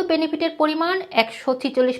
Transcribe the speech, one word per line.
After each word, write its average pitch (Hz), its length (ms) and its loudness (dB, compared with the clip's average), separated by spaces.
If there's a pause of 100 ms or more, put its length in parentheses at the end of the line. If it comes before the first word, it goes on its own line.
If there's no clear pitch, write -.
(100)
বেনিফিটের 320 500 0
পরিমাণ 320 360 0 (260)
একশো - 280 -4 (100)
ছিচল্লিশ 254 400 0